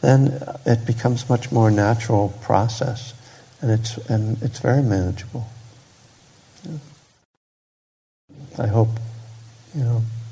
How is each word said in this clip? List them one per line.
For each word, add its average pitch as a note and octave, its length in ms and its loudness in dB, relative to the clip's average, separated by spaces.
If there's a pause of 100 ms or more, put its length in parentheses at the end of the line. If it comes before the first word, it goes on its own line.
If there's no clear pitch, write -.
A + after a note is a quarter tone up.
then C3+ 420 4 (220)
it A#2 220 2
becomes A#2+ 420 0
much A#2+ 240 0
more A2+ 180 4
natural G#2 600 2 (100)
process, - 720 -2 (480)
and A2+ 100 0
it's, - 280 0 (100)
and A2 340 -2
it's - 160 -4
very C#3 240 2
manageable. F#2+ 640 -2 (1160)
Yeah. D#3+ 140 -12 (1800)
I B2 100 -2
hope, A2 200 4 (880)
you C#3+ 100 -2
know A#2 180 2 (300)